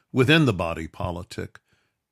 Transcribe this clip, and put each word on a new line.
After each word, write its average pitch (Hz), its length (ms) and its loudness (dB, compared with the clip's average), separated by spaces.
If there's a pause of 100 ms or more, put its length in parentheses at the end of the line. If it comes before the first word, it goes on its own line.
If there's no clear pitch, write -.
(120)
within 139 340 4
the 117 80 2
body 82 340 -4
politic 90 720 -10 (520)